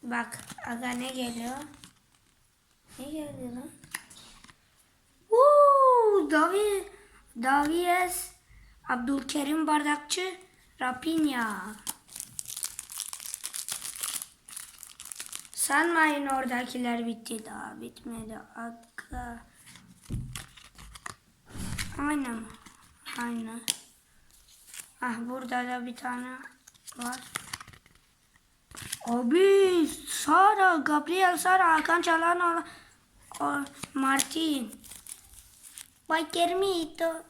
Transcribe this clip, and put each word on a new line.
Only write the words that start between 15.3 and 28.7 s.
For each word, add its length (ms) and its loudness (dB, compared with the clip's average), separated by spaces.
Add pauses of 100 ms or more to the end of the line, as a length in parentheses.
Sanmayın 760 2
oradakiler 800 -2
bitti, 380 -8
daha 360 -12
bitmedi 580 -12 (160)
aga. 880 -14 (2500)
Aynen, 460 -2 (800)
aynen. 400 -8 (1400)
Ah, 180 -4
burada 480 -4
da 180 -4
bir 100 -10
tane 320 -8 (680)
var. 220 -8 (1900)